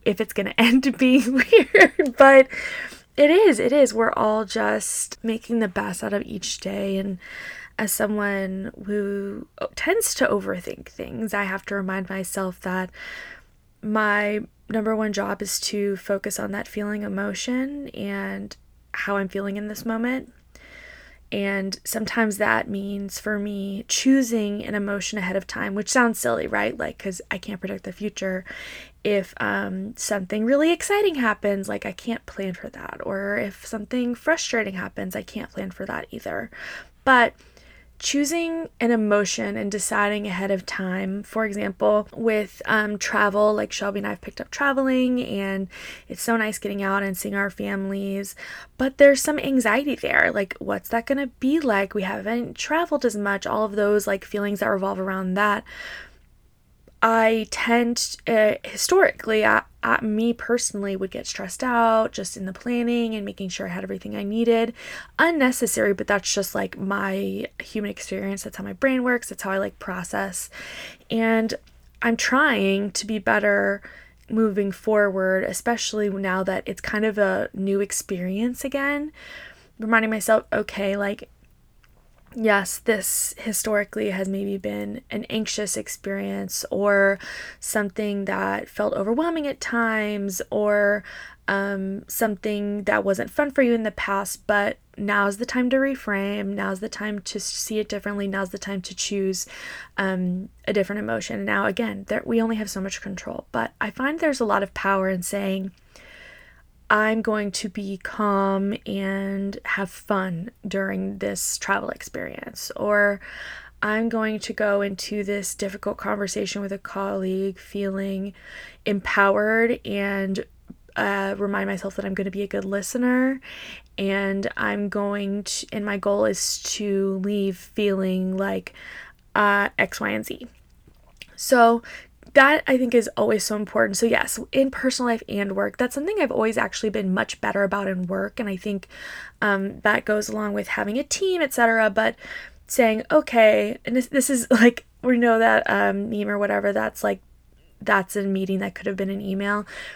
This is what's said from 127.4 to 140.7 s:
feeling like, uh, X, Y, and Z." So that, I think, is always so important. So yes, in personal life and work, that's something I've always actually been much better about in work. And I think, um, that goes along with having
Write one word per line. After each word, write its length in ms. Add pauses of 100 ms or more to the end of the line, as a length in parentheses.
feeling 800
like, 380 (600)
uh, 440
X, 200
Y, 120
and 160
Z." 200 (880)
So 460 (520)
that, 320
I 120
think, 160
is 220
always 280
so 120
important. 420
So 80
yes, 320 (140)
in 180
personal 420
life 160
and 260
work, 220
that's 180
something 240
I've 140
always 240
actually 340
been 220
much 280
better 220
about 260
in 180
work. 340
And 80
I 80
think, 320 (540)
um, 380
that 240
goes 240
along 260
with 140
having 300